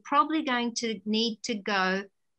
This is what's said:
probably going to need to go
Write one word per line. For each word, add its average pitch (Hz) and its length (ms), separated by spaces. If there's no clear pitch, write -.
probably 302 380
going 240 340
to 220 280
need 220 380
to 240 120
go 196 500